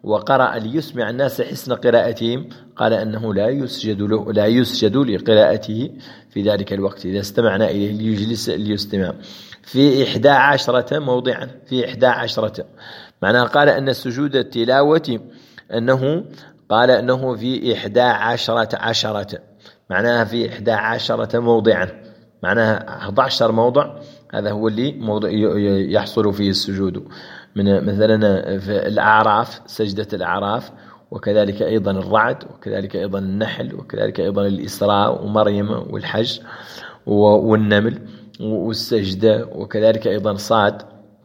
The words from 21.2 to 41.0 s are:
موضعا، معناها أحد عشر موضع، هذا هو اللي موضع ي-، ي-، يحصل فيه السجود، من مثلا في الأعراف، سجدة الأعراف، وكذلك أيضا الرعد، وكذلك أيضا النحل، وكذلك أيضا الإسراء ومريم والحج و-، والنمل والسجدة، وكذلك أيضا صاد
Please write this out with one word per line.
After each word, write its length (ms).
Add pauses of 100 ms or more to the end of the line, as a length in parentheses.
موضعا، 500 (540)
معناها 560
أحد 220
عشر 320
موضع، 460 (360)
هذا 160
هو 180
اللي 240
موضع 360
ي-، 40
ي-، 600
يحصل 400
فيه 180
السجود، 580 (480)
من 280
مثلا 340 (400)
في 280
الأعراف، 800
سجدة 460
الأعراف، 580 (400)
وكذلك 520
أيضا 280
الرعد، 540
وكذلك 520
أيضا 220
النحل، 560
وكذلك 460
أيضا 260
الإسراء 800
ومريم 460
والحج 680 (680)
و-، 440
والنمل 480 (420)
والسجدة، 1120
وكذلك 540
أيضا 280
صاد 480 (420)